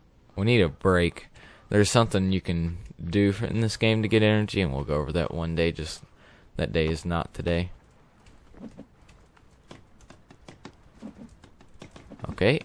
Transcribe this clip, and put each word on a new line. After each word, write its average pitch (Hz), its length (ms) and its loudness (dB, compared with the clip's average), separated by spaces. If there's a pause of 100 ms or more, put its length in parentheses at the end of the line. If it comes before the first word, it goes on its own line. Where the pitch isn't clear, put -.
(360)
we 98 100 -2
need 117 160 6
a 82 80 4
break. 87 580 0 (420)
There's 104 220 4
something 101 400 2
you 92 100 0
can 85 380 -4 (240)
do 101 280 4
for, 104 140 -4
in 113 160 -2
this 110 160 -2
game 110 240 2
to 107 60 -2
get 107 160 4
energy, 107 360 2
and 80 140 0
we'll 69 120 -4
go 73 100 -2
over 73 160 -2
that 82 200 -2
one 82 220 -4
day, 85 180 2
just - 300 -10 (540)
that 57 180 -4
day 80 140 2
is 80 180 -4
not 85 260 -4
today. 85 380 -2 (4000)
Okay, 131 340 2